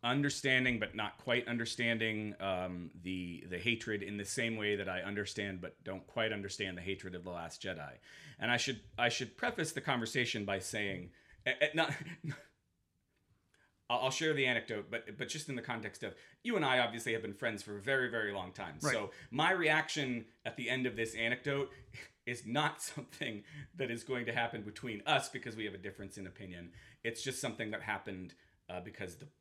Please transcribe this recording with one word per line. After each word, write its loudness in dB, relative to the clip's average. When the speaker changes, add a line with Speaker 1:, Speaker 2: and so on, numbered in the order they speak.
Speaker 1:
understanding 4
but -2
not -2
quite 2
understanding, 2
um, -2
the, -4
the -2
hatred 0
in -4
the -4
same -2
way 2
that 0
I -2
understand -2
but -10
don't -8
quite 0
understand -4
the -8
hatred -4
of -8
The -6
Last -6
Jedi. -6
And 2
I 8
should, 0
I 6
should -2
preface 0
the -4
conversation 2
by 0
saying, -2
eh, 2
eh, 6
not, 4
<laughs> -2
I'll, 2
I'll 6
share 4
the 6
anecdote, 2
but, -4
but -4
just -6
in -2
the -4
context -4
of, -4
you 2
and 6
I 8
obviously 2
have 0
been -6
friends -2
for -6
a -6
very, 4
very 0
long -4
time. -8
Speaker 2:
Right. 4
Speaker 1:
So 0
my 4
reaction 2
at -4
the -2
end 2
of 2
this 0
anecdote 2
<laughs> -14
is -4
not 2
<laughs> -6
something -6
that 0
is -4
going -2
to 0
happen 2
between -6
us 4
because -6
we -2
have -2
a -10
difference -8
in -6
opinion. -12
It's -2
just -2
something -2
that -2
happened, -4
uh, -4
because -8
the -16